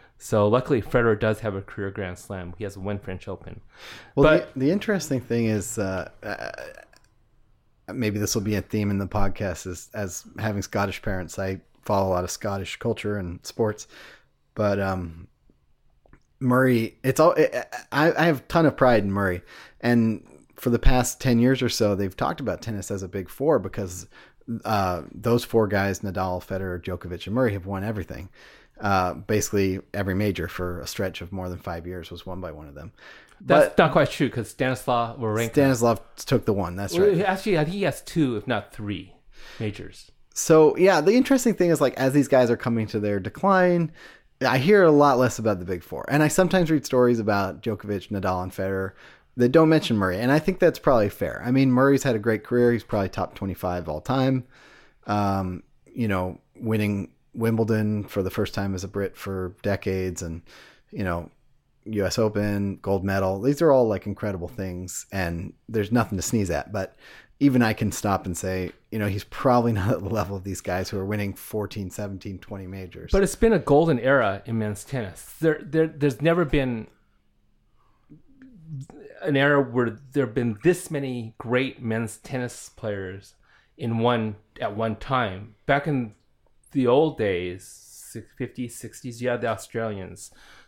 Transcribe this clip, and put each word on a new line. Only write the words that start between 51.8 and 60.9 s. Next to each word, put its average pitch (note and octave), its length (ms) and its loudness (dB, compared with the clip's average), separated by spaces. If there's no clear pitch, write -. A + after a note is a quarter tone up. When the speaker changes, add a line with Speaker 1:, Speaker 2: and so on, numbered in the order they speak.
Speaker 2:
had B2+ 140 0
a A2 40 -2
great G#2+ 240 0
career. A#2+ 300 2
He's A2 100 -4
probably G2 260 -2
top - 260 -6
twenty-five F2 520 -6
all D#2 140 -6
time. C3 420 0
Um, G2 560 -2
you A#2 220 -4
know, F#2 320 -2
winning G#2 560 -2
Wimbledon A2 680 0
for G2+ 200 -4
the F#2 80 -4
first - 240 -4
time G2 180 -4
as F#2 100 -8
a G2 40 -8
Brit G2 280 -6
for F#2 460 -8
decades F#2+ 640 -2
and, E2 180 -8